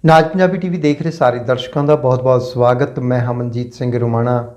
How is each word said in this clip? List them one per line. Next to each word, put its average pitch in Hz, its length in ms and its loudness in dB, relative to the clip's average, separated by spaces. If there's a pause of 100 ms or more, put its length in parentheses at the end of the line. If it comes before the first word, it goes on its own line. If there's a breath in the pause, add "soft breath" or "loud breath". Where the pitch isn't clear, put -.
ਨਾਜ 160 240 6
ਪੰਜਾਬੀ 185 300 0
ਟੀ 180 120 -6
ਵੀ 175 80 -4
ਦੇਖ 151 240 0
ਰਹੇ 160 100 -4
ਸਾਰੇ 123 280 0
ਦਰਸ਼ਕਾਂ 127 440 -4
ਦਾ 147 120 4
ਬਹੁਤ-ਬਹੁਤ 127 480 0
ਸਵਾਗਤ। 123 560 0
ਮੈਂ 123 200 -2
ਹਾਂ 120 140 -4
ਮਨਜੀਤ 123 400 -6
ਸਿੰਘ 123 260 -4
ਰੋਮਾਣਾ। 117 440 0 (140)